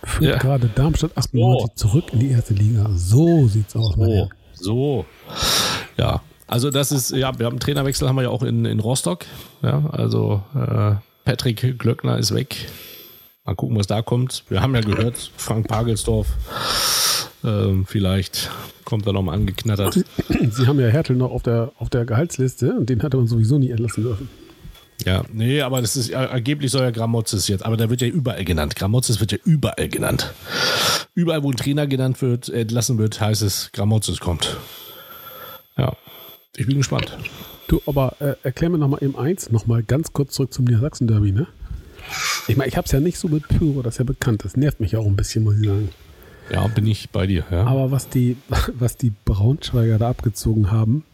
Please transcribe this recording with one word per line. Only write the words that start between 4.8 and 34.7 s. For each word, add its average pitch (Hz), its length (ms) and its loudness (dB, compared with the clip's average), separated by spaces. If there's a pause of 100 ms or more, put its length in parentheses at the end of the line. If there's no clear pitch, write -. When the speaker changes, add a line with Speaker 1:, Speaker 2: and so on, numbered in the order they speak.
Speaker 2:
Ja, - 240 0 (280)
also 120 220 0
das 139 200 0
ist, 139 220 0
ja, 131 260 -2
wir 117 80 0
haben 120 80 -2
einen 123 60 -6
Trainerwechsel, 143 480 0
haben 135 80 4
wir 135 80 2
ja 120 60 0
auch 110 120 -2
in, 117 220 2
in 107 160 0
Rostock. 139 440 -2 (380)
Ja, 147 300 2
also, 110 500 0 (120)
äh, 110 400 2 (300)
Patrick 123 540 0
Glöckner 117 400 0
ist 117 160 -2
weg. 123 220 -4 (880)
Mal 90 100 -4
gucken, 123 240 -2
was 98 80 0
da 107 160 -2
kommt. 123 460 -2
Wir 95 140 0
haben 131 120 2
ja 117 60 4
gehört, 107 560 -2
Frank 104 320 -2
Pagelsdorf, 110 580 0 (1160)
ähm, 101 420 2
vielleicht 95 640 -2 (340)
kommt 107 220 -2
er 101 60 0
nochmal 95 240 0
angeknattert. 101 680 0 (240)
Speaker 1:
<clears throat> 135 220 0
Sie 120 160 0
haben 139 140 4
ja 120 80 4
Hertel 127 280 2
noch 127 140 0
auf 117 120 -6
der, 117 360 0
auf 117 100 -6
der 120 160 0
Gehaltsliste 131 680 0
und 143 160 0
den 113 120 2
hatte 135 140 0
man 123 120 4
sowieso 117 300 4
nie 127 120 2
entlassen 113 320 -2
dürfen. 120 260 -4 (760)
Speaker 2:
Ja, 92 160 2 (100)
nee, 120 300 2
aber 131 180 0
das 120 160 -2
ist, 120 140 -2
äh, - 60 -6
angeblich 131 540 -2
soll 131 120 0
ja 127 80 2
Gramozis 113 580 -2
jetzt, 98 160 -2
aber 113 140 0
der 113 100 2
wird 123 140 0
ja 123 60 0
überall 123 360 -2
genannt. 78 320 0
Gramozis 113 420 2
wird 107 140 0
ja 101 120 -2
überall 127 440 2
genannt. - 460 -2 (800)
Überall, 165 280 0
wo 139 80 0
ein 127 60 -2
Trainer 147 300 0
genannt 131 340 0
wird, 123 300 0
entlassen 117 480 0
wird, 107 200 0
heißt 107 220 0
es, - 320 -2
Gramozis 101 480 0
kommt. - 380 -4 (1200)